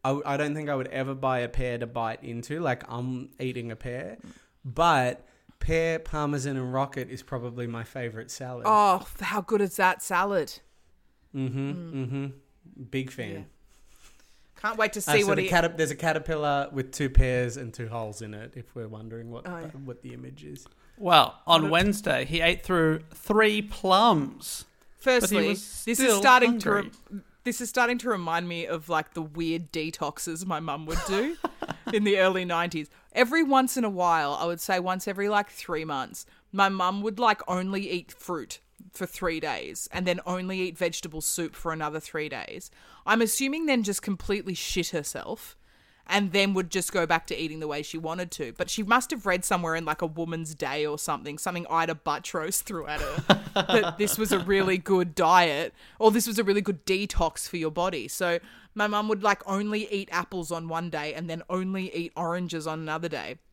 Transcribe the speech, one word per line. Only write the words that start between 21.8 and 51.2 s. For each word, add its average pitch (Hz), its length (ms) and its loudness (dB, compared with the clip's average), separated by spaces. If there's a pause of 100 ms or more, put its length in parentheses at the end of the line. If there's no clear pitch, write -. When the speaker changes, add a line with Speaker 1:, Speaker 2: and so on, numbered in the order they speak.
Speaker 3:
he 160 160 -2
ate 175 220 2
through 160 380 2 (120)
three 214 480 2
plums. 196 1040 4 (380)
But 262 100 4
he 254 60 6
Speaker 2:
Firstly, 202 300 2
Speaker 3:
was - 360 -6
Speaker 2:
this 226 140 0
is 262 80 4
Speaker 3:
still 214 140 6
Speaker 2:
starting 247 380 8
to 208 140 0
Speaker 3:
hungry. 202 180 -2 (200)
Speaker 2:
re-, 202 80 -10 (240)
this 247 180 -4
is 240 80 -6
starting 247 300 2
to 233 100 -4
remind 175 400 0
me 170 160 -4
of, 160 240 -6
like, 156 240 0
the 170 80 -6
weird 160 500 -4
detoxes 160 760 -6
my 165 120 -2
mum 156 280 -6
would 165 100 -2 (100)
do 240 300 0 (280)
Speaker 3:
<laughs> - 280 -6
Speaker 2:
in 208 100 2
the 202 140 4
early 185 280 4
nineties. 170 440 -2 (240)
Every 320 300 4
once 262 340 4
in 247 60 0
a 214 80 0
while, 165 500 2
I - 60 0
would 170 120 -4
say 185 200 0
once 185 280 -2
every, 202 220 -2
like, 208 220 2
three - 340 -6
months, 139 400 -6 (260)
my 196 160 4
mum 190 360 0
would, 208 160 -4
like, 220 280 4
only 190 440 -2
eat 175 200 -6
fruit - 480 -10 (320)
for - 140 -6
three 165 340 -4
days 101 520 -6
and 180 160 -2
then 175 180 0
only 185 360 -4
eat 180 160 -4
vegetable 165 440 -4
soup - 340 -2
for - 160 -6
another 156 280 -4
three 151 300 -6
days. 131 420 -10 (340)
I'm 220 160 4
assuming 269 460 2
then 254 160 4
just 196 180 -2
completely 196 540 -2
shit - 340 -2
herself - 640 -6 (540)
and 196 220 2
then 196 220 4
would 185 160 0
just 185 240 -2
go 175 120 4
back 165 220 2
to 175 100 -4
eating 156 220 -6
the 156 80 -6
way 147 140 -4
she 156 160 -10
wanted 170 340 -6
to. 123 260 -6
But 180 120 -2
she - 120 -2
must 233 300 2
have 240 140 -6
read 185 180 2
somewhere 170 320 0
in, 165 80 -2
like, 156 180 -2
A 175 40 0
Woman's 160 500 -6
Day 143 300 -2
or 151 120 -4
something, 147 400 -6